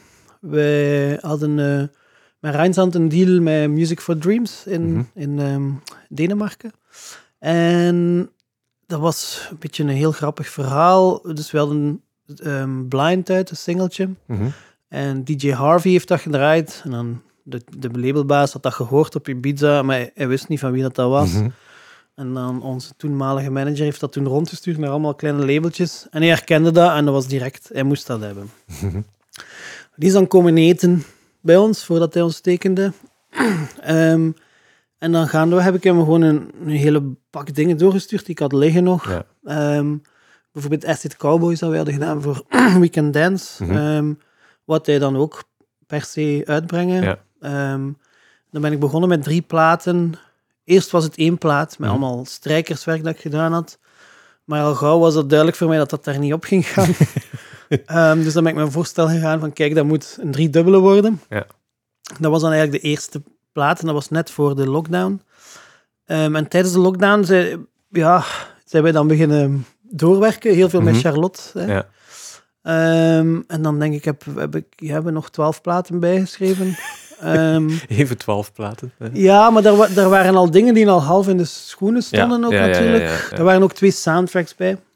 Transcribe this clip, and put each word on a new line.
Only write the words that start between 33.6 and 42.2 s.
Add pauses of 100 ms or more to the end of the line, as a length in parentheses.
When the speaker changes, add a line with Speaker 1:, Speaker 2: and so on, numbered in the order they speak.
Speaker 1:
Ehm, (680)
en
dan
gaandeweg
heb
ik
hem
gewoon
een, (100)
een
hele (260)
pak
dingen
doorgestuurd
die
ik
had
liggen
nog.
Speaker 2:
Ja. (180)
Speaker 1:
Ehm, (560)
bijvoorbeeld
Acid
Cowboys
dat
we
hadden
gedaan